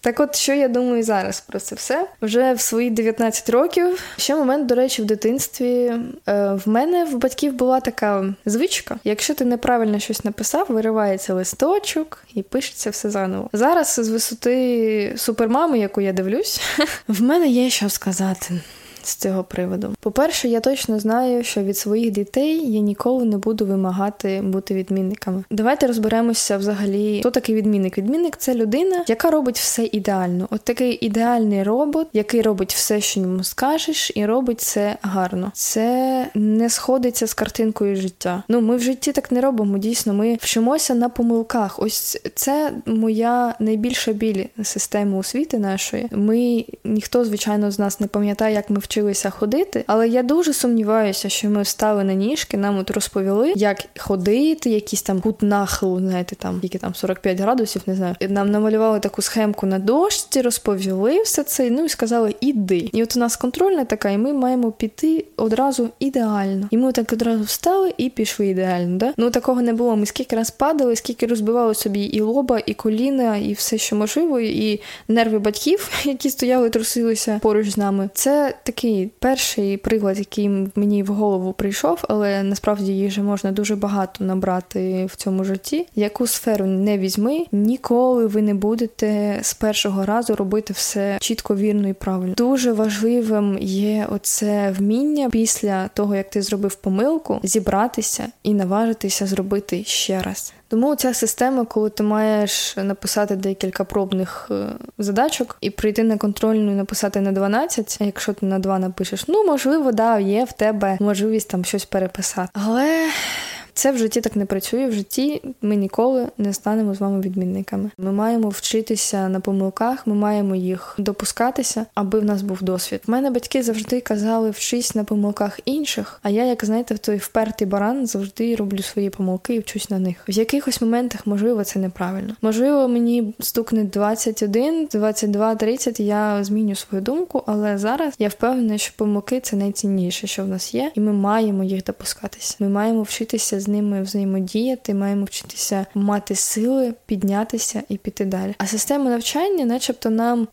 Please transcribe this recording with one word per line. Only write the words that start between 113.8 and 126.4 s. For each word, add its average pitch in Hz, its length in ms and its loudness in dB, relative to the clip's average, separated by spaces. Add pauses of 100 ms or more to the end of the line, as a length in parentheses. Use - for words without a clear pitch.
в 262 60 0
житті 226 240 0
так 226 140 -4
не 202 100 0
працює, 226 420 0
в 240 40 0
житті 254 500 -2 (200)
ми 208 140 2
ніколи 240 520 2 (100)
не 202 160 0
станемо 208 420 0
з 196 40 -10
вами 196 220 0
відмінниками. 190 760 -2
Ми 190 140 -2
маємо 220 380 2
вчитися 208 800 -2
на 185 100 0
помилках, 196 680 -2
ми 208 80 0
маємо 208 400 0
їх 185 420 -4
допускатися, 220 960 -2
аби 208 260 0
в 214 60 2
нас 208 160 2
був 190 220 -4
досвід. 185 440 -2
В 220 40 0
мене 269 180 2
батьки 247 340 -2
завжди 233 380 -2
казали: 220 480 0
«Вчись - 460 -4
на 214 80 0
помилках 208 640 -2
інших», 269 580 -4
а 208 60 0
я, 220 160 2